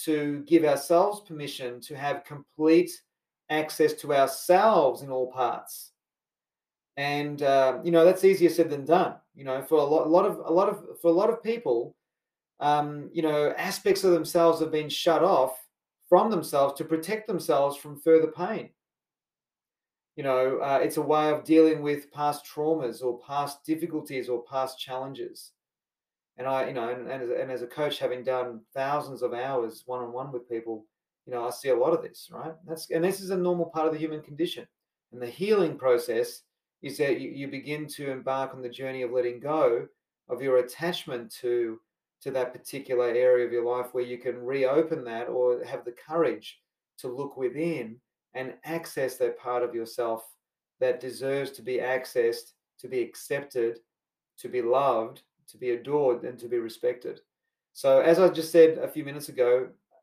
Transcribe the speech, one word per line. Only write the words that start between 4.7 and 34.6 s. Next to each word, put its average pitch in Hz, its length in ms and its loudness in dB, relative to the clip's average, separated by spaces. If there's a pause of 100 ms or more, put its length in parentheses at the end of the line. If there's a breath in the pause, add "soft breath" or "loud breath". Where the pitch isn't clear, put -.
in 135 80 -12
all 127 220 -2
parts. - 580 -6 (1080)
And, 147 460 -4
uh, 135 400 4
you 170 80 -2
know, 165 140 8
that's 185 180 6
easier 175 280 6
said 160 200 2
than 139 140 -6
done. 165 320 2 (180)
You 135 100 -20
know, 131 180 -4
for 156 160 2
a 143 40 6
lot, 156 240 2
a 156 40 0
lot 185 160 6
of, 175 120 -2
a - 140 -6
lot 185 160 4
of, - 160 -6 (180)
for 170 60 2
a 165 60 6
lot 180 160 2
of 156 120 -4
people, 147 540 -2 (640)
um, 147 520 0
you 170 100 -2
know, 151 360 2
aspects 190 460 0
of 185 80 6
themselves 165 480 4
have 160 100 -2
been 151 180 -2
shut 156 360 2
off 151 340 2 (500)
from 208 220 6
themselves 143 440 0
to 160 100 -8
protect 165 420 -4
themselves 143 500 0
from 147 240 -16
further 160 280 6
pain. 175 420 -6 (1400)
You 147 80 -10
know, 131 380 2
uh, 139 200 0
it's 156 160 0
a 151 60 0
way 151 280 2
of 147 120 -2
dealing 160 400 6
with 143 300 -4
past 143 340 -2
traumas 151 560 -4
or 123 160 -2
past 143 460 -6
difficulties 151 640 -6
or 120 160 -4
past 131 340 -6
challenges. 131 720 -12 (880)
And 127 100 -10
I, 135 220 0
you 139 60 -8
know, 123 160 -4
and, 127 200 -8
and 131 140 -8
as, 117 60 -4
and 131 200 -2
as 123 120 -6
a 120 40 -6
coach, 147 320 -4
having 127 240 -4
done 120 380 -4 (120)
thousands 139 500 -4
of 117 120 -2
hours 123 520 -4
one-on-one 123 440 -8
with 123 180 -10
people, 113 380 -8 (400)
you 127 60 -12
know, 120 120 -4
I 127 60 -4
see 135 200 -4
a 120 60 4
lot 135 160 2
of 160 100 0
this, - 280 -16
right? 147 240 -12 (140)
That's, 160 240 -10
and 165 100 0
this 190 180 0
is 185 100 -10
a 196 60 -4
normal 175 300 0
part 160 220 -4
of 160 40 0
the 156 60 -6
human 156 240 -6
condition. 143 420 -8 (480)